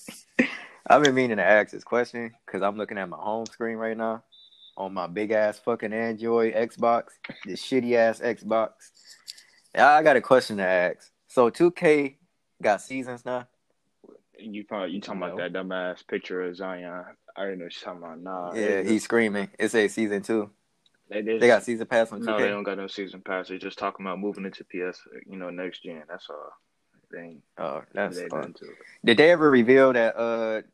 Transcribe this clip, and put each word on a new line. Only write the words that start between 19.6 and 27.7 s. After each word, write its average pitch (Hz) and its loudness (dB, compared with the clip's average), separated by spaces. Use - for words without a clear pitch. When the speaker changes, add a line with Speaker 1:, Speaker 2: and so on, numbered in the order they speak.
Speaker 1:
says 104 2
season 104 -2
two. 107 -2
Speaker 2:
they, 104 -4
they 107 -2
Speaker 1:
They 113 0
Speaker 2:
just 120 6
Speaker 1:
got 107 6
season 113 -6
pass 113 0
on 104 -10
Speaker 2:
No, 113 -4
Speaker 1:
two 107 0
K? 101 2
Speaker 2:
they 101 0
don't 104 -6
got 98 -6
no 98 -10
season 92 -12
pass. 92 -6
They're 92 -10
just 95 -12
talking 98 -6
about 92 -6
moving 98 -6
into - -14
P 92 -10
S, 90 -6
you 95 -16
know, 90 -10
next 90 -10
gen. 82 -16
That's - -16
all. 73 -14
They 87 -14
ain't, 82 -18
Speaker 1:
Oh, 78 -6